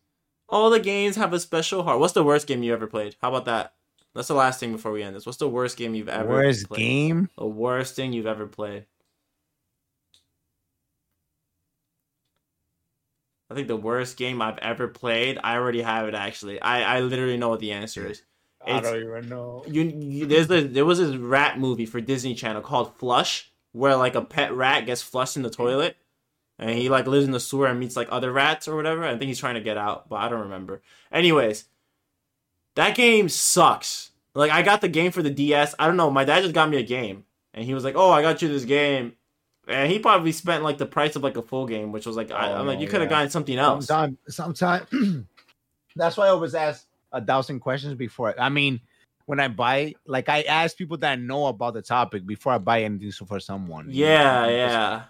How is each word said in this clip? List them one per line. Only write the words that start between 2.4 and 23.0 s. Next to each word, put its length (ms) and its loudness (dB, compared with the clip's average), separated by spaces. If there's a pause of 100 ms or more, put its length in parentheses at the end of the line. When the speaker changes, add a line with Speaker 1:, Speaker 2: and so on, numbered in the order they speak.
Speaker 1:
game 160 -2
you 100 0
ever 140 -2
played? 340 -6
How 100 -2
about 160 -2
that? 280 -2 (400)
That's 140 -6
the 60 0
last 260 2
thing 100 -6
before 220 -6
we 100 -4
end 140 -10
this. 100 -16
What's 120 -12
the 100 -2
worst 280 -2
game 200 -6
you've 120 -8
ever 200 -4
Speaker 2:
Worst 400 2
Speaker 1:
played? 100 -8
Speaker 2:
game? 580 0
Speaker 1:
The 120 -6
worst 480 -2
thing 160 -4
you've 160 -4
ever 180 -6
played. 400 -10 (4000)
I 40 -12
think 140 -6
the 80 -2
worst 400 -4
game 260 -4
I've 160 -4
ever 300 -4
played, 540 -2
I 140 0
already 260 -2
have 240 -2
it, 80 -6
actually. 460 -8
I, 380 0
I 20 0
literally 380 -2
know 100 0
what 120 0
the 120 -6
answer 340 -10
is. 160 -12 (440)
Speaker 2:
I 120 0
Speaker 1:
It's 120 -2
Speaker 2:
don't 120 -4
even 260 -12
know. 380 -12
Speaker 1:
you, 180 0
you, 420 -6
there's 220 4
the, 140 4
there 220 0
was 140 4
this 180 0
rat 420 0
movie 280 -2
for 140 -8
Disney 340 -4
Channel 260 -6
called 380 -4
Flush, 520 -2 (220)